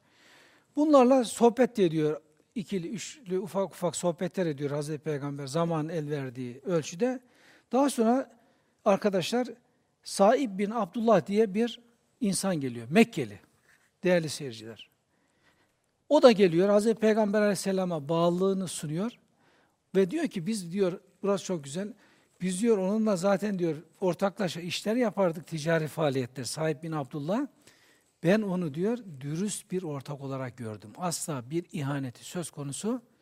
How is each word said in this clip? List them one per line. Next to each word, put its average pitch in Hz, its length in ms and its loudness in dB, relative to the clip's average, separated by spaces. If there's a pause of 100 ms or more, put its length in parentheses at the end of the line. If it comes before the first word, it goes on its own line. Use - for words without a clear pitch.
(760)
Bunlarla 269 500 6
sohbet 233 520 2
de 196 80 4
ediyor. 156 360 0 (340)
İkili, 180 340 -6
üçlü, 185 500 -8
ufak 190 320 -4
ufak 170 240 -4
sohbetler 175 500 -2
ediyor 143 260 -4
Hazreti 147 320 -6
Peygamber 143 440 -6
zaman 160 420 -2
el 151 200 -6
verdiği 131 560 -8
ölçüde. 185 540 -2 (520)
Daha 269 180 4
sonra 247 500 0 (460)
arkadaşlar 208 640 2 (560)
Saib 208 560 4
bin 208 120 -2
Abdullah 220 560 2
diye 202 260 2
bir 226 260 -2 (420)
insan 196 340 0
geliyor. 120 340 -6
Mekkeli. 147 500 2 (640)
Değerli 175 260 2
seyirciler. 113 600 -12 (1200)
O 294 120 6
da 254 100 12
geliyor 185 380 4
Hazreti 208 300 4
Peygamber 214 420 2
Aleyhisselam'a 185 680 -2
bağlılığını 180 580 2
sunuyor. 170 440 -6 (840)
Ve 190 160 4
diyor 311 160 -2
ki, 170 200 -8
"Biz," 190 240 -6
diyor, 185 280 0 (240)
burası 196 220 -2
çok 170 180 -6
güzel, 175 300 -10 (480)
"biz," 180 200 -4
diyor, 226 160 4
"onunla 208 380 0
zaten," 196 440 0
diyor, 165 160 0 (260)
"ortaklaşa 180 600 -2
işler 202 340 -4
yapardık, 185 520 0
ticari 160 400 0
faaliyetler." 135 560 -2
Saib 156 400 -4
bin 160 80 -8
Abdullah. 156 560 -4 (760)
"Ben 202 180 4
onu," 180 320 -4
diyor, 208 240 -2 (240)
"dürüst 165 500 -6
bir 180 120 -4
ortak 143 380 -10
olarak 131 360 -8
gördüm. 107 400 -10
Asla 160 520 -4
bir 170 220 -4
ihaneti 139 540 -6
söz 175 260 -8
konusu 190 500 -6 (200)